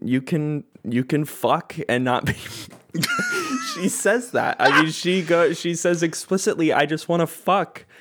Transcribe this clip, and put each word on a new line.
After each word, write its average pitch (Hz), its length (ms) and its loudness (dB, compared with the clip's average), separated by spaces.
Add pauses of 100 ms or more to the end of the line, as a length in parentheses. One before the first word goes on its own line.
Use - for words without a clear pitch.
you 127 180 2
can, 151 440 -2 (180)
you 120 220 0
can 151 180 0
fuck 147 520 -2 (120)
and 123 160 2
not 123 220 2
be," - 80 0
<laughs> - 1400 -4
she 185 120 -2
says 220 440 0
that. - 280 0
I 143 220 4
mean, 160 100 0
she 180 320 0
go, 170 300 4
she 170 200 -4
says 170 300 0
explicitly, 170 680 0
"I 147 120 -2
just 151 220 -4
wanna 170 200 2
fuck - 580 -2 (160)